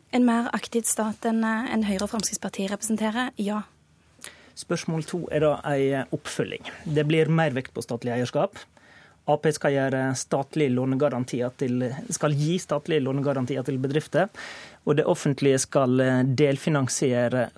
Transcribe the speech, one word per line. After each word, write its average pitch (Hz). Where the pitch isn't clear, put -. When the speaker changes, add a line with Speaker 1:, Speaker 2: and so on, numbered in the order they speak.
Speaker 1:
En 247
mer 233
aktiv 226
stat 214
enn, 226
eh, 220
enn 220
Høyre 196
og 208
Fremskrittspartiet 196
representerer, 214
ja. 208
Speaker 2:
Spørsmål 160
to 175
er 147
da 151
en 139
oppfølging. -
Det 151
blir 156
mer 160
vekt -
på 113
statlig 120
eierskap. 123
A 151
P 151
skal 147
gjøre 135
statlige 139
lånegarantier 127
til, 123
skal 151
gi 151
statlige 147
lånegarantier 135
til 131
bedrifter, 147
og 147
det 147
offentlige 135
skal, 131
eh, 127
delfinansiere 127